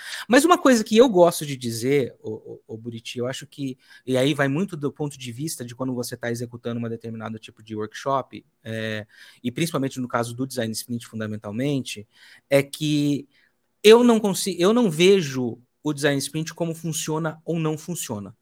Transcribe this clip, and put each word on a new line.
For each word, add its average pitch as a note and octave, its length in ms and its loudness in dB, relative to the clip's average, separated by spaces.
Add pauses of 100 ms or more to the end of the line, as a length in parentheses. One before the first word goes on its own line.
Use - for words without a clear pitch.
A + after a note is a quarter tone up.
(260)
Mas C#4 200 6
uma E4+ 120 6
coisa B3+ 240 4
que G#3+ 140 -2
eu B3+ 140 8
gosto F3 360 4
de C#3 120 -6
dizer, B2 640 -2
ô, A2 100 -10
ô, A2 300 -14 (120)
ô, A2+ 40 -12
Buriti, A#2 420 -12
eu A#2+ 80 -4
acho C3 180 -10
que, C3+ 320 -10 (280)
e B2+ 100 0
aí C3+ 180 2
vai C#3 140 0
muito E3 300 -2
do C#3 160 -4
ponto C#3+ 240 -8
de B2+ 120 -12
vista B2+ 360 -8
de A#2+ 100 -14
quando C3 180 -6
você A#2+ 220 -8
tá A#2+ 160 -6
executando A#2+ 480 -8
uma A#2 100 -6
determinado A2+ 480 -10
tipo - 240 -20
de A2 140 -12
workshop, G#2+ 680 -6 (180)
é, A2 420 -6 (380)
e A#2+ 80 -4
principalmente C#3 480 -4
no B2 80 -6
caso A#2+ 260 -4
do B2+ 140 -6
design A#2+ 240 -4
sprint, A#2 340 -10
fundamentalmente, A2 1000 -6 (420)
é C#3 140 6
que D3 640 -2 (560)
eu A#3 220 10
não A3+ 160 6
consi-, G3 360 -2
eu F#3 160 4
não A#3+ 160 4
vejo D3 720 2 (220)
o D3+ 80 0
design C#3+ 260 0
sprint D#3 360 -6
como E3 200 -6
funciona D#3+ 720 -6
ou E3+ 160 -4
não D#3 180 -2
funciona. A2 640 -10